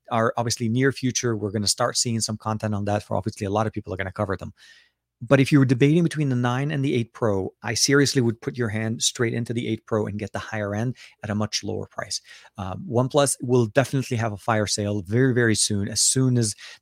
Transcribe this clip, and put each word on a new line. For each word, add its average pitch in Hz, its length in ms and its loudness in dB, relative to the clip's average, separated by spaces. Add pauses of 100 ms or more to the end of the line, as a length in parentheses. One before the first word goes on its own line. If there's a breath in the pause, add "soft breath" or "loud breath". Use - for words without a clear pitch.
(100)
are 113 280 2
obviously 117 320 -2
near 131 200 2
future. 123 460 -2
We're 104 140 -4
gonna 104 160 -2
start 123 320 0
seeing 113 220 0
some 107 180 -4
content 107 360 -2
on 101 120 -2
that, 104 160 0
for 107 140 -4
obviously 104 300 -4
a 98 40 -2
lot 107 160 0
of 104 80 -6
people 101 180 -8
are 92 60 -8
gonna 95 120 -4
cover 98 280 -2
them. - 160 -14 (640 soft breath)
But 135 200 4
if 135 100 4
you 151 80 6
were 135 60 8
debating 143 400 4
between 151 240 -2
the 127 80 0
nine 123 340 -2
and 139 140 -2
the 139 100 0
eight 117 180 -2
Pro, 98 400 -2 (120)
I 110 100 -4
seriously 139 480 4
would 117 180 0
put - 160 -8
your 120 120 -2
hand 110 340 -4
straight 120 320 0
into 117 180 -4
the 120 140 -4
eight 110 180 -4
Pro 107 220 0
and 104 100 -6
get 104 160 -6
the 104 60 -4
higher 101 380 -6
end 120 180 -2 (300 loud breath)
at 107 60 -6
a 104 40 -2
much 104 300 -4
lower 101 220 -6
price. - 340 -10 (360 loud breath)
Um, 95 320 -8
OnePlus 131 520 2
will 123 260 2
definitely 127 500 0
have 110 160 -2
a 101 40 -10
fire 107 320 0
sale 104 340 -2
very, 117 320 2
very 113 220 4
soon. 101 320 0
As 110 120 -4
soon 131 380 2
as 110 160 0 (280 loud breath)